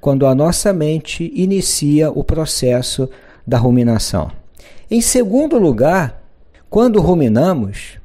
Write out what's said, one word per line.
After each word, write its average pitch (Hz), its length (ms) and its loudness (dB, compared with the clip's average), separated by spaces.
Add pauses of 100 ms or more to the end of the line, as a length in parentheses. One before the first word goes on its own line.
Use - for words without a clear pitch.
quando 139 260 2
a 135 80 4
nossa 160 360 0
mente 160 640 -4
inicia 156 760 0
o 143 120 -4
processo 131 840 -2 (380)
da 123 100 0
ruminação. 117 720 0 (600)
Em 233 100 2
segundo 247 580 0
lugar, 151 640 0 (460)
quando 220 320 2
ruminamos 147 1040 0